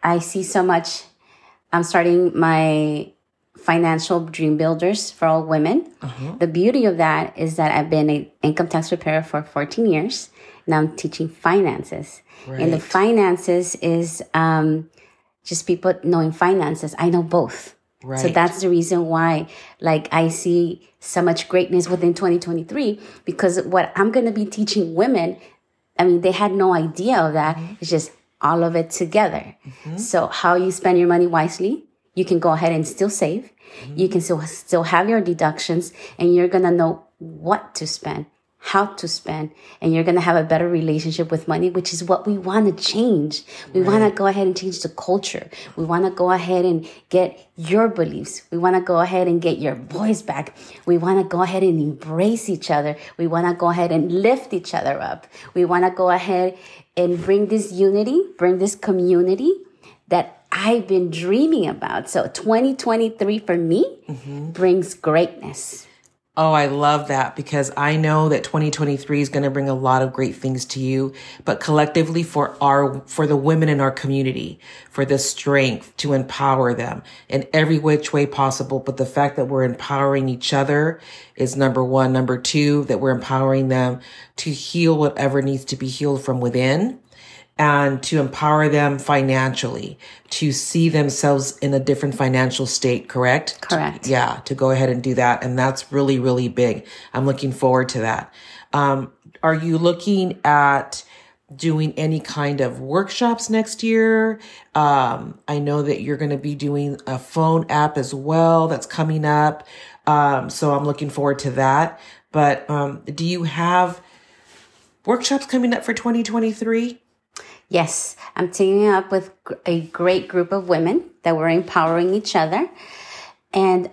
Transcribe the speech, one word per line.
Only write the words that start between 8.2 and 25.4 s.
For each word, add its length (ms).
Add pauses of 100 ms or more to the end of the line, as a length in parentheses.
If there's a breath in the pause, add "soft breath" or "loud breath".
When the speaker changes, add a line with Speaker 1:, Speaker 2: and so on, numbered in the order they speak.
Speaker 1:
income 260
tax 220
preparer 340
for 200
fourteen 460
years. 400 (380 loud breath)
Now 120
I'm 160
teaching 340
finances. 920 (260 loud breath)
And 240
the 60
Speaker 2:
Right. 40
Speaker 1:
finances 1000
is, 400 (140)
um, 540 (540 soft breath)
just 220
people 380
knowing 280
finances. 680
I 100
know 140
both. 500 (280)
So 60
Speaker 2:
Right. 260
Speaker 1:
that's 280
the 80
reason 380
why, 400 (340 loud breath)
like, 300
I 180
see 580 (140 soft breath)
so 200
much 280
greatness 400
within 240
twenty 260
twenty-three, 600 (260 loud breath)
because 380
what 320
I'm 160
gonna 200
be 140
teaching 500
women, 400 (640 loud breath)